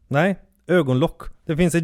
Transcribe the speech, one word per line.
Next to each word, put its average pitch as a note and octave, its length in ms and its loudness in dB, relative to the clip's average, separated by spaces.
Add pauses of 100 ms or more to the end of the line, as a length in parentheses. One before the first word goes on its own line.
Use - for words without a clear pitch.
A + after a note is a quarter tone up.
Nej, F3 320 0 (280)
ögonlock. D#3 560 0 (220)
Det D#3 120 -4
finns E3+ 180 2
ett E3+ 80 0